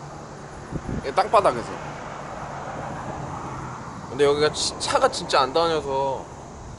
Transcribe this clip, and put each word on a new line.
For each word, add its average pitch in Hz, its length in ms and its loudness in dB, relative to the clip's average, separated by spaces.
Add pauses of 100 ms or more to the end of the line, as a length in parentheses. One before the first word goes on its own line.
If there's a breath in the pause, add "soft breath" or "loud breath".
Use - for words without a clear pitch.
(1080)
이 135 80 -2
땅바닥에서. 151 540 4 (2500)
근데 131 140 4
여기가 147 280 6
치-, - 280 -2
차가 - 300 4
진짜 170 320 4
안 131 100 2
다녀서, 139 720 2 (540)